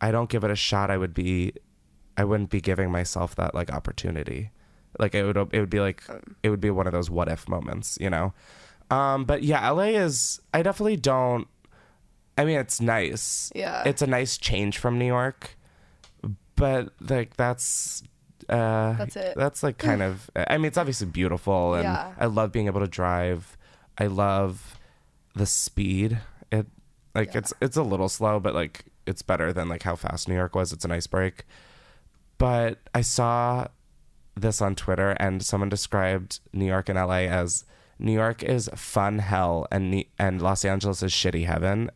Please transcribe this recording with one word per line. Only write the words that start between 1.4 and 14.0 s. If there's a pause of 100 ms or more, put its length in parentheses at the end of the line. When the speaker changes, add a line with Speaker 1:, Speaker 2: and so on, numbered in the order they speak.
Speaker 1:
I
wouldn't
be
giving
myself
that,
like,
opportunity. (480)
Like,
it
would, (160)
it
would
be
like,
Speaker 2:
Um.
Speaker 1:
it
would
be
one
of
those
what
if
moments,
you
know? (580)
Um,
but
yeah,
L
A
is, (140)
I
definitely
don't, (920)
I
mean,
it's
nice.
Speaker 2:
Yeah.
Speaker 1:
It's